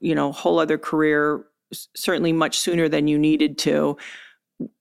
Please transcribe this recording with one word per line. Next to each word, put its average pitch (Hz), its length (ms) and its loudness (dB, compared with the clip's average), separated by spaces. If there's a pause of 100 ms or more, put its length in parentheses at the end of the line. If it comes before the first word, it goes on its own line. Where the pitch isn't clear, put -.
you 165 120 0
know, 143 180 0
whole 170 280 0
other 156 180 0
career, 151 680 0 (300)
s-, - 220 -14
certainly 170 380 0
much 160 260 0
sooner 170 280 0
than 151 200 0
you 151 100 2
needed 151 420 2
to. 147 380 0 (840)